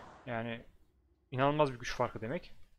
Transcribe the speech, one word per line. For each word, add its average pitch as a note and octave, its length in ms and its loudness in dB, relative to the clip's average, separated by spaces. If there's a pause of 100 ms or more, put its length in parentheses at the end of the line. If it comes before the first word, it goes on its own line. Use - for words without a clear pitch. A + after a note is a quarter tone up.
(260)
Yani A#2 360 -4 (680)
inanılmaz C#3+ 420 4
bir A#2 60 -10
güç - 160 -6
farkı - 260 0
demek. C3+ 320 -6 (260)